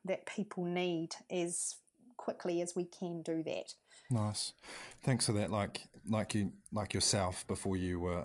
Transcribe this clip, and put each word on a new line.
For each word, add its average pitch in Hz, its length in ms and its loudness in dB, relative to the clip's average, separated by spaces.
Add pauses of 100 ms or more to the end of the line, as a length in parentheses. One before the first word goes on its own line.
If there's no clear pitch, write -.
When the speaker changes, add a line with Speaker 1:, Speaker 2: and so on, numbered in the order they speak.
Speaker 1:
that 185 200 -2
people 196 380 -4
need 175 520 0 (140)
as 180 460 0 (400)
quickly - 460 -2
as 175 140 -4
we 175 100 2
can 170 380 -6
do 165 180 0
that. - 320 -4 (380)
Speaker 2:
Nice. 107 420 0 (500)
Thanks 131 220 4
for 117 60 4
that. 101 180 2
Like, 101 320 0 (260)
like 107 280 2
you, 98 160 4 (200)
like 107 220 0
yourself, 95 540 2
before 95 300 0
you 90 220 2
were 87 260 0